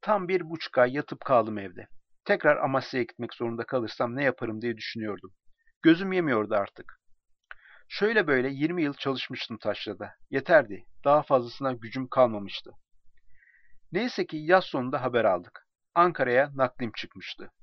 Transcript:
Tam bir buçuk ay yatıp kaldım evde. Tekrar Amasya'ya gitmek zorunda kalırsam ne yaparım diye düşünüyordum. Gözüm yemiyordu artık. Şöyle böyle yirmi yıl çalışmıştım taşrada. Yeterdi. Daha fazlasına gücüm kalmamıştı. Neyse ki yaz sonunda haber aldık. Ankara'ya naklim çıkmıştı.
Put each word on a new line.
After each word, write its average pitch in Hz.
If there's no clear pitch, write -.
Tam 196
bir 175
buçuk -
ay 123
yatıp 143
kaldım 110
evde. 98
Tekrar 160
Amasya'ya 135
gitmek 117
zorunda 117
kalırsam 120
ne 139
yaparım 113
diye 117
düşünüyordum. 107
Gözüm 170
yemiyordu 117
artık. -
Şöyle 208
böyle 131
yirmi 156
yıl 143
çalışmıştım 127
taşrada. 101
Yeterdi. 131
Daha 147
fazlasına 131
gücüm 120
kalmamıştı. 110
Neyse 214
ki 160
yaz 170
sonunda 131
haber 120
aldık. 90
Ankara'ya 147
naklim 127
çıkmıştı. -